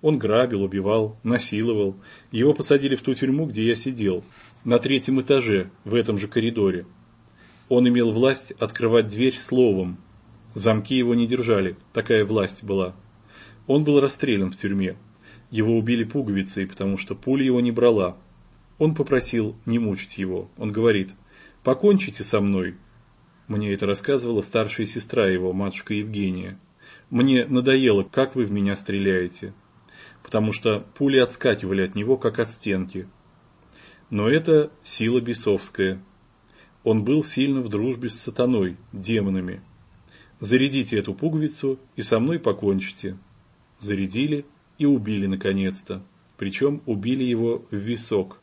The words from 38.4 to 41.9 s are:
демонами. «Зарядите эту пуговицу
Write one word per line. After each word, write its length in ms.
демонами. 680
«Зарядите 580
эту 160
пуговицу 640